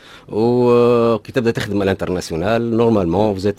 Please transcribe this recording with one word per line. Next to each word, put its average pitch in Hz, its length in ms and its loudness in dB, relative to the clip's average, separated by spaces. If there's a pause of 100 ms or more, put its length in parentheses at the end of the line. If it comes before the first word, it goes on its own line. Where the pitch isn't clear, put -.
(300)
وكي 120 1000 2
تبدا 117 200 0
تخدم 107 240 -6
على 101 80 -2
الانترناسيونال، 95 920 -2
نورمالمون 104 560 2
فوزيت 98 260 -2